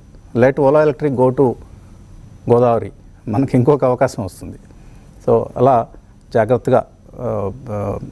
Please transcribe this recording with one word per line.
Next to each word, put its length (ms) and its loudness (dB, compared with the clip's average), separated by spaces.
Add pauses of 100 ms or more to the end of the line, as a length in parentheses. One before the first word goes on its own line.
(380)
let 160 4
Ola 360 2
Electric 300 -2
go 100 4
to 240 0 (1000)
గోదావరి, 380 2 (360)
మనకి 300 0
ఇంకొక 280 2
అవకాశం 380 -2
వస్తుంది. 340 -14 (680)
So 180 2 (120)
అలా 300 2 (460)
జాగ్రత్తగా, 500 0 (360)
ఆ, 320 -6 (180)
ఆ, 300 -6 (120)